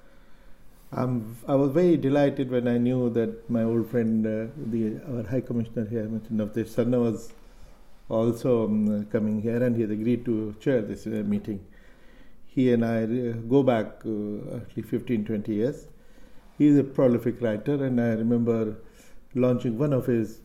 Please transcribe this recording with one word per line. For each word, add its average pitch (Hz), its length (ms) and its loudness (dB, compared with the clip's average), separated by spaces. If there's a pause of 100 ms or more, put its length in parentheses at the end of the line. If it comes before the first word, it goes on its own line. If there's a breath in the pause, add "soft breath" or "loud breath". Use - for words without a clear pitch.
(920 soft breath)
I'm, 123 460 -4 (100)
I 147 60 0
was 139 180 4
very 170 260 4
delighted 135 520 2
when 123 180 0
I 120 120 2
knew 123 320 2
that 110 360 -2
my 117 140 0
old 113 300 0
friend, 110 340 2
uh, 110 320 -4
the, 113 420 -2 (140)
our 117 80 -4
High 117 200 -2
Commissioner 117 440 -4
here, 110 200 -4
Mister 110 240 -6
Navtesh 107 400 -2
Sarna, 123 300 2
was 113 320 -2 (760 soft breath)
also, 117 560 2
um, 104 460 0
coming 107 280 0
here, 113 220 0
and 123 140 2
he 117 80 0
had 104 80 -2
agreed 113 340 0
to 107 340 -2
chair 131 220 2
this, 104 240 -6
uh, 110 40 -8 (180)
meeting. 101 360 -2 (840 soft breath)
He 127 260 4
and 117 100 4
I, 113 200 0
uh, 117 300 -2 (140)
go 135 140 6
back, - 240 4 (180)
uh, 107 520 -6
at 113 200 -12
least 110 140 -8
fifteen, 113 360 -2
twenty 107 280 -2
years. 120 320 -2 (720 soft breath)
He 143 80 4
is 147 140 8
a 131 40 6
prolific 123 560 2
writer, 120 460 -2
and 123 160 2
I 117 120 2
remember 113 640 0 (580 loud breath)
launching 123 420 2
one 143 160 2
of 123 140 0
his 113 380 0